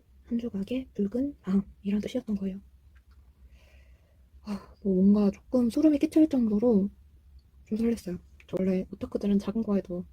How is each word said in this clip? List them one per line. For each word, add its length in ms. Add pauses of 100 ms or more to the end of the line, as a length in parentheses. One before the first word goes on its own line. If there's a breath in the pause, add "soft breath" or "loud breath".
(260)
한 140
조각의 560
붉은 400 (100)
마음이란 560
뜻이었던 360
거예요. 220 (1800 soft breath)
아, 300 (100)
뭐 120
뭔가 360
조금 380
소름이 300
끼칠 280
정도로 600 (760)
좀 120
설렜어요. 420 (280)
저 120
원래 320
오타쿠들은 480
작은 240
거에도 500